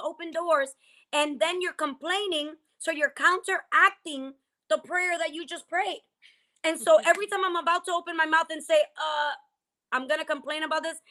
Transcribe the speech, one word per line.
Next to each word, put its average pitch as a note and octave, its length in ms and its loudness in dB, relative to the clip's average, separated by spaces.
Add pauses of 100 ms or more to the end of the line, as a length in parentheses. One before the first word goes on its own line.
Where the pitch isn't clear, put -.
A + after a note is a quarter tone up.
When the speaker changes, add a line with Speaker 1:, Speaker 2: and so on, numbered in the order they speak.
Speaker 1:
open E4 300 -8
doors." D#4+ 420 0 (380)
And D4 300 0
then F4+ 200 0
you're F4 120 -4
complaining. D#4 840 -4 (220)
So - 140 -4
you're D4+ 200 -2
counteracting E4 1200 0 (340)
the D#4 80 2
prayer F4+ 400 -2
that D#4+ 160 -4
you D#4+ 120 -10
just D#4+ 220 -12
prayed. F4+ 360 -4 (600)
And D#4+ 160 0
so D#4+ 180 6
Speaker 2:
<laughs> D#4+ 80 4
Speaker 1:
every F4+ 220 4
time G4 160 -2
I'm F4+ 140 0
about E4+ 280 0
to F#4 60 -6
open E4+ 240 -4
my D#4+ 100 2
mouth D#4+ 260 2
and D#4 120 -8
say, D#4+ 140 4 (180)
"Uh, D4 360 -2 (600)
I'm B3+ 160 -2
gonna D#4 180 0
complain D4+ 360 -4
about D#4 220 -2
this," D#4+ 140 -6 (140)